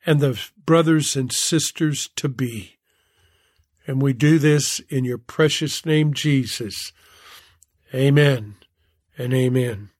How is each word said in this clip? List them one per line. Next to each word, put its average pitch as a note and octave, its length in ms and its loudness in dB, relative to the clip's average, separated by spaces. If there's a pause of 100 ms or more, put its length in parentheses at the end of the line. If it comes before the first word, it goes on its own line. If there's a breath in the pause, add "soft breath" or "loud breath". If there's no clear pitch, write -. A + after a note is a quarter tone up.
and D3 140 2
the C3 200 -2 (240)
brothers D#3+ 520 2
and B2+ 160 -4
sisters - 840 -2
to D3+ 120 -4
be. A#2 500 -8 (1080)
And C3+ 140 -2
we C#3 120 2
do D3+ 260 4
this D3 500 2
in C3 160 -2
your B2 140 -4
precious - 680 -2
name, D3+ 300 2
Jesus. B2+ 800 -4 (1000 loud breath)
Amen C3+ 640 2 (640)
and B2+ 160 -4
amen. B2 640 0